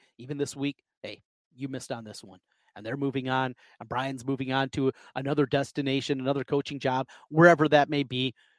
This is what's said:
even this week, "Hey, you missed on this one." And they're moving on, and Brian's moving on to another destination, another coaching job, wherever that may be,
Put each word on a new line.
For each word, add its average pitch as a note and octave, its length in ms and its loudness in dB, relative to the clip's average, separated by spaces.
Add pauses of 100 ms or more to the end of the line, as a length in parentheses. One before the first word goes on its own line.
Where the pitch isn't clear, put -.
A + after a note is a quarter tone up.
(180)
even C#3 200 -10
this C#3+ 180 -6
week, C#3 260 -6 (200)
"Hey, G#2 180 -16 (340)
you C3 140 -10
missed C3 240 -10
on A#2 120 -12
this G#2+ 180 -16
one." F#2 160 -20 (380)
And G#2 100 -14
they're B2 100 -8
moving C3+ 320 -4
on, C3 260 0 (260)
and A2+ 80 -16
Brian's B2+ 360 -4
moving C3 280 -4
on C3+ 180 0
to C3+ 220 0 (240)
another C#3 280 0
destination, C#3 760 -2
another C3+ 240 -2
coaching C#3+ 340 -4
job, C3 300 -2 (200)
wherever D#3+ 400 8
that C#3+ 220 6
may C#3+ 140 0
be, B2+ 280 -4 (260)